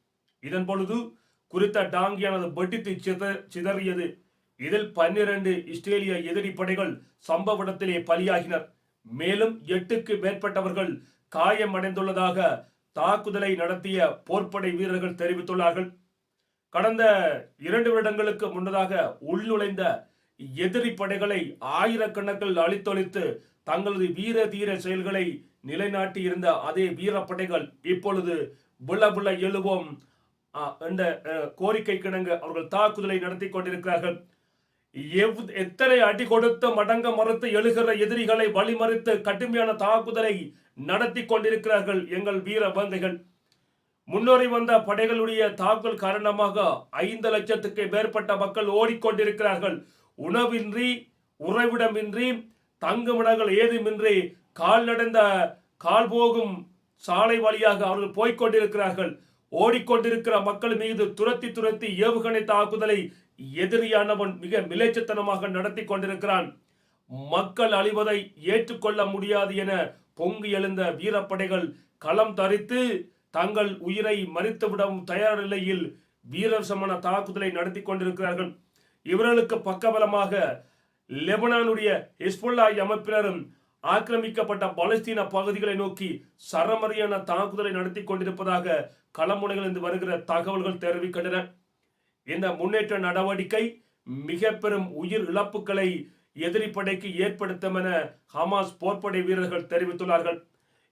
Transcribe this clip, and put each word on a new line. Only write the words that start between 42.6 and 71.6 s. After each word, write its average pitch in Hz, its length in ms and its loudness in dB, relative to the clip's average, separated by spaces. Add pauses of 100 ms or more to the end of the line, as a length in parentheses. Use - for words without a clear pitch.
வேங்கைகள். 185 560 -4 (800)
முன்னேறி 247 420 4
வந்த 233 320 4
படைகளுடைய 220 760 2
தாக்குதல் 220 440 0
காரணமாக 202 920 0
ஐந்து 220 400 -2
லட்சத்துக்கு 208 580 -2
மேற்பட்ட 214 480 0
மக்கள் 196 300 -2
ஓடிக்கொண்டிருக்கிறார்கள். 208 1200 0 (320)
உணவின்றி, 226 720 0 (520)
உறைவிடமின்றி, 220 880 0 (540)
தங்குமிடங்கள் 226 680 2
ஏதுமின்றி 214 880 2 (140)
கால் 208 320 6
நடந்த, 226 340 2 (580)
கால் 208 320 4
போகும் 226 460 4 (400)
சாலை 220 440 2
வழியாக 214 480 4
அவர்கள் 196 240 0
போய்க் 233 280 2
கொண்டிருக்கிறார்கள். 202 800 2 (320)
ஓடிக்கொண்டிருக்கிற 226 880 4
மக்கள் 208 340 -2
மீது 214 360 0
துரத்தி 233 400 -2
துரத்தி 214 360 -2 (120)
ஏவுகணை 226 440 2
தாக்குதலை 208 680 0 (420)
எதிரியானவன் 208 840 2
மிக 185 220 -2
மிலேச்சத்தனமாக 208 880 0
நடத்தி 190 360 -4
கொண்டிருக்கிறான். 190 760 -2 (680)
மக்கள் 196 440 2
அழிவதை 208 460 2 (180)
ஏற்றுக்கொள்ள 208 680 0
முடியாது 196 500 0
என 196 160 -2 (420)
பொங்கி 202 360 -4
எழுந்த 190 400 -2
வீரப்படைகள் 190 840 -2 (220)